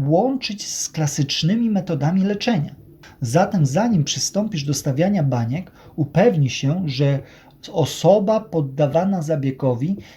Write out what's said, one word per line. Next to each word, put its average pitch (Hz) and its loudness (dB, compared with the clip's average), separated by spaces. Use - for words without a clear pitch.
łączyć 214 0
z - -8
klasycznymi 160 0
metodami 180 0
leczenia. 202 0
Zatem 160 2
zanim 180 2
przystąpisz 185 -4
do 143 -2
stawiania 160 0
baniek, 127 -2
upewnij 165 2
się, 156 -2
że 139 0
osoba 196 2
poddawana 165 0
zabiegowi 139 -2